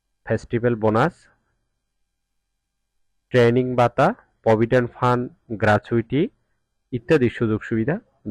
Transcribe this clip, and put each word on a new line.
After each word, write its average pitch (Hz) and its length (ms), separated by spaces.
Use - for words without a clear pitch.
ফেস্টিভ্যাল 117 500
বোনাস, 110 380
ট্রেনিং 123 440
ভাতা, 123 320
প্রভিডেন্ট 117 520
ফান্ড, 123 280
গ্র্যাচুইটি 110 600
ইত্যাদি 127 360
সুযোগ 107 340
সুবিধা 113 320